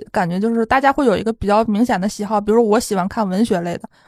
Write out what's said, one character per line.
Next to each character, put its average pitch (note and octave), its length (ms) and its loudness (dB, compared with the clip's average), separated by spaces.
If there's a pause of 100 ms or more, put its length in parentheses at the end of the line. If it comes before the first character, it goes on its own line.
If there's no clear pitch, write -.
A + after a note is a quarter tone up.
(120)
感 F3+ 180 -2
觉 F3+ 100 -4
就 A3+ 140 0
是 A3+ 140 0
大 B3+ 120 2
家 C4+ 140 2
会 C#4+ 140 0
有 G#3+ 100 2
一 A3+ 60 -2
个 A3+ 100 2
比 G3 140 -6
较 G#3 160 2
明 A3 200 0
显 A#3 160 0
的 F#3+ 80 -2
喜 G#3 160 -6
好， G#3 160 -2
比 G3+ 120 -2
如 A3+ 180 4
我 G#3 100 4
喜 G#3+ 160 -4
欢 F#3 120 -2
看 G#3 200 -2
文 F#3+ 160 0
学 G#3 180 0
类 F3 180 -6
的， - 100 -16 (180)